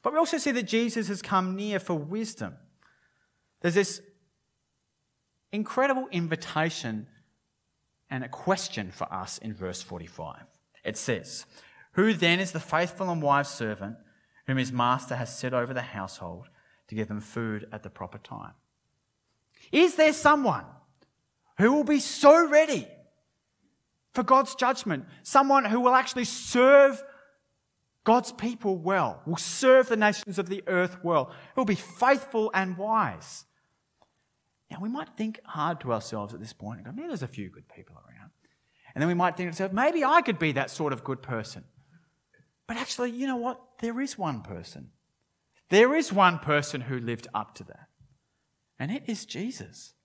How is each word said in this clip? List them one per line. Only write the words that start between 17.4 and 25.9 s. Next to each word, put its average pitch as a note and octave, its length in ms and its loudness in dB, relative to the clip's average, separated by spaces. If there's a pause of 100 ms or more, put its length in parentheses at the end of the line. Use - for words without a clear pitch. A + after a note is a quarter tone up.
at G#2+ 100 -14
the G2+ 80 -14
proper - 280 -14
time?" - 360 -18 (1160)
Is E4 240 6
there D#4 160 6
someone B3+ 540 2 (920)
who A3 140 6
will D4 120 2
be D4 140 2
so D#4 480 8
ready D4 400 4 (1300)
for B3 100 -2
God's C4 320 4
judgment, A#3+ 520 -2 (180)
someone C#4 400 4
who A3 160 0
will B3 140 6